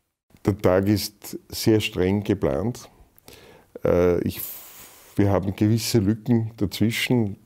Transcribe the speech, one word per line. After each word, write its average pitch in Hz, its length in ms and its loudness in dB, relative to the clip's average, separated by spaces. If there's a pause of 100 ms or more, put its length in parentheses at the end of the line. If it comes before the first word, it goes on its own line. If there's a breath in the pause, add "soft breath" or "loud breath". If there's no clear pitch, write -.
(440)
Der 101 160 0
Tag 95 280 2
ist - 500 -4 (100)
sehr 107 320 2
streng 98 440 0
geplant. 95 640 -2 (920 loud breath)
Äh, 87 420 2
ich, - 140 -6 (720)
wir 101 160 2
haben 98 240 0
gewisse 113 460 0
Lücken 110 560 0
dazwischen. 107 880 -2